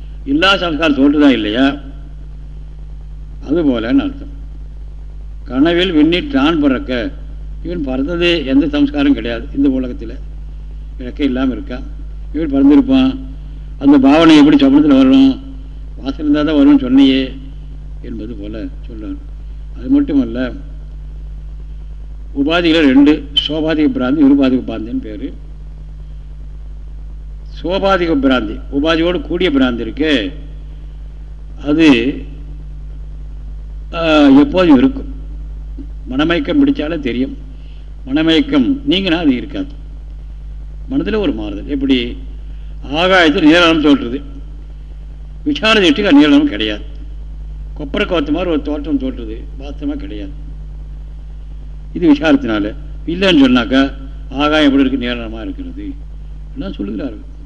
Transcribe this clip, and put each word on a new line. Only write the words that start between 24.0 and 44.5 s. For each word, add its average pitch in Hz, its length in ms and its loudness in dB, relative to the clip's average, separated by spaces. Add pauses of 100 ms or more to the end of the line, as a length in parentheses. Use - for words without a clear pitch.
நிருபாதிக 135 440 6
பிராந்தின்னு 113 340 -6
பேரு. 107 320 -10 (2250)
சோபாதிக 180 520 2
பிராந்தி, 127 440 2 (120)
உபாதியோடு 160 500 2
கூடிய 175 300 -2
பிராந்தி 127 340 0
இருக்கே, 117 480 -2 (1300)
அது, 147 500 4 (1800)
ஆ, 156 340 6
எப்போதும் 147 500 8
இருக்கும். - 380 2 (960)
மனமயக்கம் 151 560 2
பிடிச்சாலே 151 340 0
தெரியும். 123 360 -2 (720)
மனமயக்கம் 139 840 2
நீங்கினா 180 240 2
அது 156 240 2
இருக்காது. 101 300 -6 (1200)
மனதுல 165 260 -2
ஒரு 190 160 0
மாறுதல். 104 340 -6
எப்படி? 131 500 0 (760)
ஆகாயத்தில் 175 520 4
நீலனம் 165 400 4
தோன்றுது, 131 380 2 (1200)